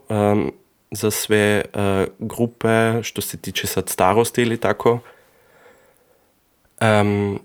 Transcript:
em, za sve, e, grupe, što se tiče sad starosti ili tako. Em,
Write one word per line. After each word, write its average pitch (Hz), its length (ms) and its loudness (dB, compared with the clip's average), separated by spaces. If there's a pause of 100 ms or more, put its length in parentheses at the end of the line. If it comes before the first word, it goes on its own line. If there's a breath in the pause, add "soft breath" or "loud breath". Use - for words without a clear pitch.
em, 104 420 0 (400)
za 107 200 -2
sve, - 260 0 (280)
e, - 60 -16 (480)
grupe, 117 480 -4 (360)
što - 180 -8
se - 160 -8
tiče - 300 -6
sad - 220 -4
starosti 104 520 2
ili 117 160 0
tako. 117 420 0 (1800 soft breath)
Em, 101 640 2